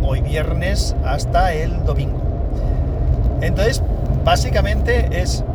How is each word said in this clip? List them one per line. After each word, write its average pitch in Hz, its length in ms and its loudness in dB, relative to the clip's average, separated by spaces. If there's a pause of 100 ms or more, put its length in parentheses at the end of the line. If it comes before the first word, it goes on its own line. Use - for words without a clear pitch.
hoy - 160 0
viernes 170 720 0 (120)
hasta 175 480 2
el 156 320 -2
domingo. 135 340 0 (1200)
Entonces, 185 420 2 (440)
básicamente 202 960 2
es - 340 -2